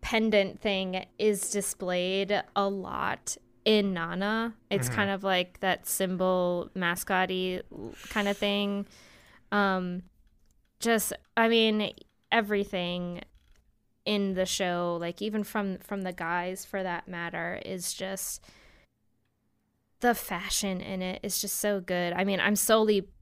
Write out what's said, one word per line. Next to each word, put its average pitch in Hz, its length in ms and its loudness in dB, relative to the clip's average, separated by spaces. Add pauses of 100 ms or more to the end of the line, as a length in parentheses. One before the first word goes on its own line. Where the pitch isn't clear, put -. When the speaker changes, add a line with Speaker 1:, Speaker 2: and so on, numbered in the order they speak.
Speaker 1:
pendant 214 580 2
thing 190 460 -2 (120)
is 208 320 2
displayed 190 920 -2 (120)
a 196 140 2
lot - 680 -6 (260)
in 208 300 4
Nana. 196 600 -2 (160)
It's 190 180 0
Speaker 2:
Mm-hmm. - 20 -2
Speaker 1:
kind 196 200 2
of 196 140 -2
like 180 380 0
that 190 260 0
symbol 185 880 0
mascot-y 185 880 0 (100)
l-, - 220 -12 (160)
kind 202 180 0
of 202 100 0
thing. 202 480 0 (680)
Um, 185 520 0 (760)
just, - 340 2 (220)
I 226 120 4
mean, 220 460 4 (380)
everything 180 920 0 (840)
in 202 300 2
the 185 100 2
show, 175 540 0
like, 170 220 -6
even 214 220 0
from, 202 360 -2
from 196 240 -6
the 185 100 -4
guys 180 520 -4
for 196 180 -4
that 180 240 -4
matter, 170 580 -6
is 180 280 -6
just, - 500 -8 (1600)
the 240 120 6
fashion 190 680 -4
in 185 200 -6
it 185 220 -6
is 202 180 -2
just - 140 -4
so 208 240 0
good. 175 340 -2
I 180 120 0
mean, 196 140 0
I'm 208 160 4
solely 214 520 4 (140)